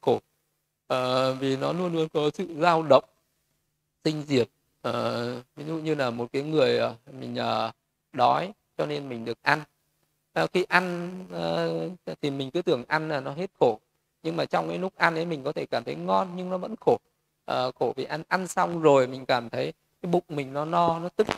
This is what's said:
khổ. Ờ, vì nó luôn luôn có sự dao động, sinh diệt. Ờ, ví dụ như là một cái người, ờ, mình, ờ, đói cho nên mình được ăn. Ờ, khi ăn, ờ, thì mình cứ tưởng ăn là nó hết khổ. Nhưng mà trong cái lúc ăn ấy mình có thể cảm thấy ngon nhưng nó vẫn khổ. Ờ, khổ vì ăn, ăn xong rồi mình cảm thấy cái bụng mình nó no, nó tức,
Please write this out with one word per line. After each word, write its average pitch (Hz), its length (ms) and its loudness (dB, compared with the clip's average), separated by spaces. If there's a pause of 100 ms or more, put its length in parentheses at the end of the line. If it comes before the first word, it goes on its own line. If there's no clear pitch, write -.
khổ. 113 180 4 (680)
Ờ, 127 460 0
vì 135 240 -2
nó 139 160 -2
luôn 175 200 -2
luôn 160 200 0
có 151 200 2
sự 185 140 -6 (140)
dao 165 220 4
động, 143 200 8 (1000)
sinh 151 240 -2
diệt. 127 220 4 (320)
Ờ, 120 600 -2 (140)
ví 147 100 -12
dụ 160 120 -4
như 156 180 -2
là 135 140 0
một 120 240 -4
cái 135 100 -2
người, 139 340 4
ờ, 117 180 0 (240)
mình, 123 160 -10
ờ, 113 360 -2 (420)
đói 139 400 2 (240)
cho 156 80 -2
nên 147 240 -6
mình 117 160 -8
được 117 160 -6
ăn. 147 200 2 (720)
Ờ, 160 200 0
khi 180 100 2
ăn, 175 460 0 (220)
ờ, 170 380 -2 (520)
thì 147 100 -2
mình 135 200 -6
cứ 175 100 -2
tưởng 143 260 0
ăn 156 220 -2
là 151 100 -2
nó 135 140 -8
hết 175 160 -8 (100)
khổ. 117 200 4 (440)
Nhưng 165 140 -4
mà 147 80 0
trong 165 240 -2
cái 170 80 -4
lúc 185 180 -4
ăn 170 200 2
ấy 160 100 -2
mình 156 180 -6
có 143 80 -4
thể 156 140 -6
cảm - 180 -4
thấy 135 120 -8
ngon 185 400 0
nhưng 180 140 -8
nó 185 80 -4
vẫn 214 240 -8
khổ. 120 160 4 (480)
Ờ, 127 340 -2
khổ 120 160 0
vì 131 80 -4
ăn, 156 240 -8
ăn 185 200 -2
xong 175 340 -2
rồi 139 260 8
mình 131 180 -10
cảm 120 240 0
thấy 135 240 -6 (280)
cái 175 100 -4
bụng 175 180 2
mình 139 240 -6
nó 147 120 -2
no, 170 340 2
nó 175 100 -6
tức, - 180 0 (100)